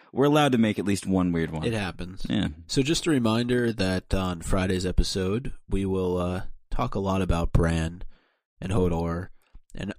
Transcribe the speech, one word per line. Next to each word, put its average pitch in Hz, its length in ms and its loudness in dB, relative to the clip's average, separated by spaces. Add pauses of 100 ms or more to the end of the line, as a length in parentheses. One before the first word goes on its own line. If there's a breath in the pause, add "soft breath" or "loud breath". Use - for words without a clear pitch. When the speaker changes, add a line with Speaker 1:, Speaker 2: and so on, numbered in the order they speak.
(120 soft breath)
Speaker 1:
we're 131 140 2
allowed 147 260 4
to 123 60 6
make 110 200 4
at 98 60 0
least 98 240 0
one 90 240 4
weird 82 180 0
one. 80 140 -4
Speaker 2:
It - 80 -2
happens. 90 580 -6
Speaker 1:
Yeah. 104 160 0 (220)
Speaker 2:
So 139 140 0
just 160 260 -2
a - 20 4
reminder 120 640 2
that 92 420 -2
on 92 280 -2
Friday's 92 440 0
episode, 98 680 0 (160)
we 98 160 0
will, 92 340 0
uh, 90 240 -2 (280)
talk - 240 -2
a 107 60 -2
lot 95 200 0
about 87 320 0
Bran 82 500 2 (580)
and 92 120 -6
Hodor 85 580 -2 (440)
and 95 240 -8